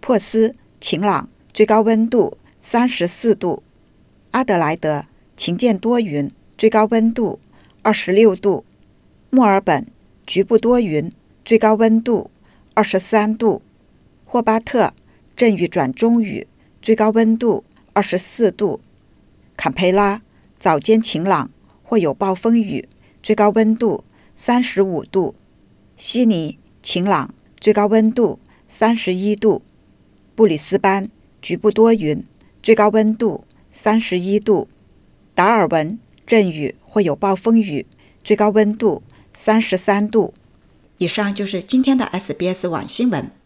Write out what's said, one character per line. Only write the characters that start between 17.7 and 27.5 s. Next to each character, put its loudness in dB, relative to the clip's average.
二 0
十 -4
四 0
度； -4
坎 -4
培 0
拉 0
早 0
间 2
晴 -4
朗， -2
会 0
有 0
暴 -2
风 0
雨， -6
最 0
高 2
温 2
度 -4
三 0
十 -2
五 -4
度； -4
悉 -2
尼 -2
晴 -2
朗， -2